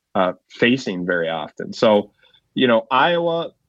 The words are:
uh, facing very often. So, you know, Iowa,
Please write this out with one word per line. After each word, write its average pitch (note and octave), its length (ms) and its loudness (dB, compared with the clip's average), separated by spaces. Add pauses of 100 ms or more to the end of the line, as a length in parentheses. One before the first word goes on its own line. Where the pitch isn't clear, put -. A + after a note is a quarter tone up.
(160)
uh, F#2 180 2 (160)
facing A#2+ 560 -2
very F2 240 -2
often. D#2+ 420 -10
So, G#2 400 2 (420)
you C3 120 2
know, A2+ 240 2
Iowa, E3 640 0 (180)